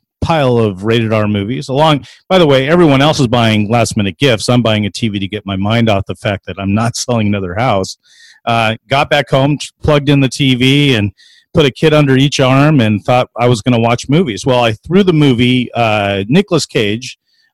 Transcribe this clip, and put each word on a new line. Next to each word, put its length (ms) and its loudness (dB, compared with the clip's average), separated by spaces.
pile 360 0
of 280 -2
rated 280 0
R 140 0
movies. 420 -4
Along, 340 0
by 120 2
the 80 4
way, 200 2
everyone 340 4
else 180 2
is 80 2
buying 420 0
last 260 0
minute 220 -4
gifts. 320 0
I'm 140 2
buying 240 0
a 20 -8
T 180 -6
V 120 -6
to 80 -6
get 180 -12
my 100 -6
mind 320 0
off 200 0
the 80 -10
fact 320 -6
that 120 -12
I'm 140 -2
not 220 -2
<laughs> 100 -8
selling 220 -2
another 260 -4
house. 440 -2
Uh, 300 -2
got 200 0
back 200 0
home, 280 0
t-, 120 -12
plugged 280 0
in 100 4
the 80 2
T 280 0
V 400 2
and 180 -2
put 120 2
a 60 0
kid 220 0
under 240 4
each 240 0
arm 400 2
and 240 0
thought 240 0
I 80 2
was 140 0
gonna 180 0
watch 300 -2
movies. 360 -2
Well, 160 2
I 120 0
threw 280 0
the 120 2
movie, 600 2
uh, 540 -2
Nicolas 380 0
Cage, 520 -4